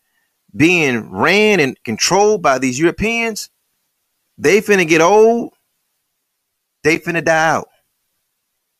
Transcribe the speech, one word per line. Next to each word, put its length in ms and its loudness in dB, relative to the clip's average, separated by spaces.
being 540 0
ran 500 2
and 240 -2
controlled 600 -2
by 160 0
these 200 -4
Europeans, 720 -4
they 240 2
finna 260 0
get 140 2
old 500 2
they 160 0
finna 240 -6
die 260 0
out. 200 -4